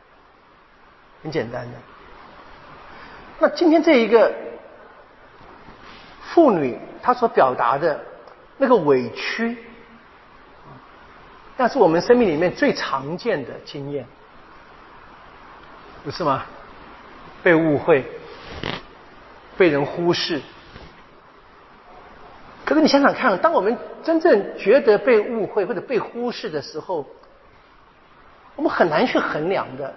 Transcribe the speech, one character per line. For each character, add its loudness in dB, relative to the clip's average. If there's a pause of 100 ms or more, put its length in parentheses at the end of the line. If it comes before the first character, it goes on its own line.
(1200)
很 -10
简 -4
单 -10
的。 -18 (1700)
那 6
今 2
天 4
这 4
一 4
个 4 (1900)
妇 4
女， -2 (240)
她 0
所 0
表 2
达 0
的 -2 (580)
那 0
个 4
委 2
屈， -6 (2000)
那 2
是 -2
我 8
们 4
生 4
命 4
里 0
面 0
最 2
常 -6
见 -4
的 -14 (140)
经 -12
验， -8 (2000)
不 -12
是 -8
吗？ -2 (960)
被 4
误 2
会， 2 (1500)
被 4
人 -2
忽 -2
视。 -6 (2250)
可 0
是 4
你 4
想 4
想 4
看， 0
当 2
我 2
们 0 (280)
真 0
正 2
觉 4
得 4
被 2
误 -4
会 -2
或 -6
者 -6
被 -4
忽 -6
视 -10
的 -8
时 -12
候， -8 (1500)
我 -10
们 -2
很 0
难 0
去 -2
衡 -4
量 -2 (120)
的， -10